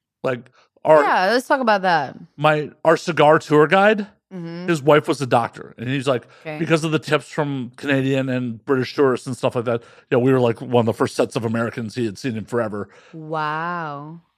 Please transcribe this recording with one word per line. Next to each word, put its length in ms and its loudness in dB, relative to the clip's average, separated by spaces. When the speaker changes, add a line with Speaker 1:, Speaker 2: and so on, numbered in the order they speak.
Speaker 1:
like, 280 -6
our 180 8
Speaker 2:
Yeah, 240 2
let's 200 0
talk 140 0
about 220 2
that. 340 0
Speaker 1:
my, 340 2
our 120 6
cigar 420 4
tour 280 4
guide, 400 2
Speaker 2:
Mm-hmm. 360 -10
Speaker 1:
his 120 0
wife 280 4
was 120 -2
a 60 -4
doctor, 500 -2
and 120 -10
he's 180 -4
like, 180 -2
Speaker 2:
Okay. 180 -12
Speaker 1:
because 240 0
of 80 -4
the 80 0
tips 280 -2
from 480 -6
Canadian 520 -2
and 360 -6
British 300 -2
tourists 320 0
and 100 -8
stuff 200 -4
like 80 -4
that, 180 -2
yeah, 100 2
we 140 2
were, 60 4
like, 220 0
one 220 0
of 40 2
the 80 0
first 220 -4
sets 180 -2
of 100 -4
Americans 520 -6
he 100 -4
had 100 -8
seen 200 -8
in 80 -10
forever. 440 -6
Speaker 2:
Wow. 1080 -8